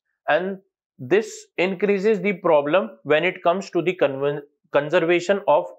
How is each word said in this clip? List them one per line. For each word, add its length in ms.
And 300
this 480
increases 640
the 120
problem 580
when 200
it 200
comes 260
to 120
the 120
conven-, 460
conservation 760
of 200